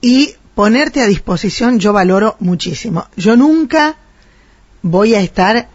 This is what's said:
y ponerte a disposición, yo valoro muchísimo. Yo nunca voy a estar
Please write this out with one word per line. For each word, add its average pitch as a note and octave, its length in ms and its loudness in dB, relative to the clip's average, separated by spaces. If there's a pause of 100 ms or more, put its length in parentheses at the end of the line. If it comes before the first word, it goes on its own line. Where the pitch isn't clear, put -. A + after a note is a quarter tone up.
y B3+ 340 2 (200)
ponerte B3 480 0
a A3+ 40 0
disposición, G3+ 720 -2
yo G3+ 140 0
valoro G3 480 0
muchísimo. F3+ 680 -4 (100)
Yo G#3+ 200 2
nunca D#4 600 0 (840)
voy G3 320 2
a G#3 60 0
estar G3 540 -2